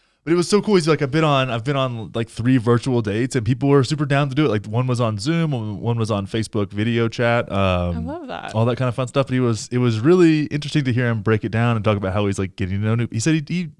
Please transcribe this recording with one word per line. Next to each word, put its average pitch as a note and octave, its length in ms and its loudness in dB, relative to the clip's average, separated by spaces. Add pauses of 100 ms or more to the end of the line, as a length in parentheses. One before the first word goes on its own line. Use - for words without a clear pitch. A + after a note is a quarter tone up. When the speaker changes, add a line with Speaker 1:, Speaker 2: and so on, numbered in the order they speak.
(240)
Speaker 1:
But D3+ 80 0
it F3 40 4
was F3 120 0
so G#3 120 4
cool. G#3 140 0
He's D#3+ 140 4
like, D3+ 120 2
"I've C3+ 120 -2
been D#3+ 120 2
on, C3+ 240 2
I've A#2 160 -4
been C#3 120 -2
on, A#2+ 360 -4
like, A2+ 160 -4
three B2+ 300 2
virtual A#2+ 420 2
dates, A2 340 -2
and A#2 120 -2
people C3+ 240 0
were C#3 120 6
super D3 220 -2
down C#3+ 240 0
to B2+ 60 -6
do D3+ 100 2
it." C#3+ 40 2
Like, G#2 180 0
one A#2 200 -2
was B2 140 0
on A2 160 0
Zoom, D#3 360 0
one, G#2+ 280 -6
one A#2 160 -2
was A2+ 140 -2
on G2+ 160 -2
Facebook G#2+ 440 -2
video A2+ 380 0
chat, A#2 420 0
um, F2+ 460 0
Speaker 2:
I E2 160 -6
love E4 140 -10
that. - 280 -10
Speaker 1:
all A2+ 120 2
that A#2+ 100 0
kind B2+ 140 -2
of A2 40 -8
fun C3 140 -6
stuff. C3+ 200 -2
But C3 60 -4
he B2+ 60 0
was, A#2 280 -2
it B2 100 -2
was A#2 220 2
really D#3+ 460 4
interesting C#3+ 380 -4
to B2 80 0
hear B2 160 0
him A2+ 140 -2
break A2 220 2
it A#2 60 -4
down A#2 260 0
and G#2 80 -4
talk G#2 120 2
about F#2+ 160 -2
how G#2 140 0
he's, G2+ 120 0
like, F#2+ 180 -4
getting G2 240 -2
to G#2+ 40 -2
know A2 100 0
new, A#2 160 -2
he A2+ 100 -2
said D#3+ 160 2
he, D3+ 120 -2
he E3+ 200 -4 (120)